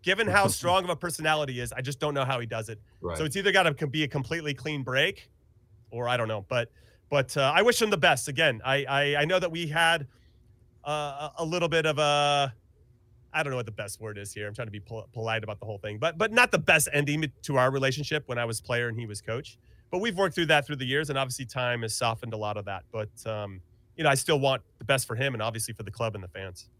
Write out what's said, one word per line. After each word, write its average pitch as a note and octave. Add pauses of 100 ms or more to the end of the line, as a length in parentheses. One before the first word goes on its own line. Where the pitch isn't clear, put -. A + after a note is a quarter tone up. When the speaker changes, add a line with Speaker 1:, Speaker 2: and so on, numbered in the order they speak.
Speaker 1:
Given G3+
how G3
Speaker 2:
<laughs> -
Speaker 1:
strong F3+
of F3+
a E3+
personality D#3
he B2
is, A#2+
I B2+
just C3+
don't D3+
know C#3
how C3
he A#2+
does A2
it. G#2 (200)
Speaker 2:
Right. E2+
Speaker 1:
So D#3
it's D3
either G3
gotta F3
com-, C#3+
be D#3
a C#3
completely D3
clean C#3+
break, C3+ (640)
or A#2+
I B2
don't A#2
know. G#2+
But, A#2+ (380)
but, C#3+
uh, C#3
I F#3
wish A#3
him G#3+
the G3
best. D#3
Again, C#3+
I, C3+
I, C#3+
I D3
know F#3
that F3
we E3+
had, E3 (760)
uh, D3
a, E3
a -
little E3+
bit D#3+
of D3+
a, D3 (760)
I D#3
don't C#3+
know B2+
what A#2+
the A2+
best G#2
word G#2+
is G2+
here. G#2
I'm G#2
trying A#2
to G#2
be G#2
pol-, A2
polite A2+
about G#2+
the G2+
whole G#2+
thing, G#2
but, D#3+
but G#3+
not A#3+
the F#3+
best D#3
ending D3 (120)
to C#3
our B2+
relationship C#3
when B2
I A#2+
was A2+
player A#2+
and A2+
he A#2
was G#2
coach. A#2+ (320)
But F3+
we've G#3
worked F#3+
through E3+
that D3+
through D3+
the B2+
years, C#3+
and C3+
obviously C3
time A#2+
has A2
softened A2+
a A2
lot G#2
of G2
that. F#2+
But, G#2+ (180)
um, G2+ (340)
you D#3+
know, D3+
I C#3
still D3
want C3+ (160)
the -
best C3+
for A2+
him C3
and G#2+
obviously A2+
for -
the G2+
club A2
and F#2+
the F2+
fans. F#2+ (120)